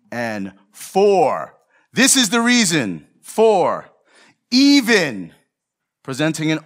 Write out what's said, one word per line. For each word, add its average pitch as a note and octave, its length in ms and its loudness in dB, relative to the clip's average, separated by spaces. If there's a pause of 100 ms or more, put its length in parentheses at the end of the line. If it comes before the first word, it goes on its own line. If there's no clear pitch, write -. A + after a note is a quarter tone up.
(100)
N. G#2+ 440 -8 (180)
For. E3+ 840 0 (380)
This C4 240 2
is A#3+ 140 0
the A#3 100 0
reason. E3 640 0 (140)
For. F3 680 0 (600)
Even. A3 840 2 (720)
Presenting D#3 480 -4
an D#3 160 -2